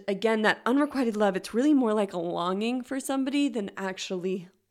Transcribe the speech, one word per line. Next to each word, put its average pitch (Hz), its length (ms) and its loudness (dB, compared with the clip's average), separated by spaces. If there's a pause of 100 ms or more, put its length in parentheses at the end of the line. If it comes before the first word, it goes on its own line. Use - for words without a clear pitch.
again, 220 360 0
that 202 220 2
unrequited 262 520 2
love, 202 180 2
it's - 180 -8
really 277 200 4
more 247 200 4
like 202 200 0
a 180 60 -6
longing 185 640 -2
for 262 180 -6
somebody 269 480 0
than 208 260 -6
actually 185 720 -6 (240)